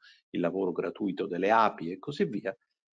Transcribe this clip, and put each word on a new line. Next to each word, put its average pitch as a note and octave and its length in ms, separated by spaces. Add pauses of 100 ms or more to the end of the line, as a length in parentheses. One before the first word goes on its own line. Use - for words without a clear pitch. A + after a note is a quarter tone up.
(320)
il F2 100
lavoro F2+ 320
gratuito F#2 520
delle F#2 260
api G#2 400
e F#2 80
così - 260
via. G2+ 280 (440)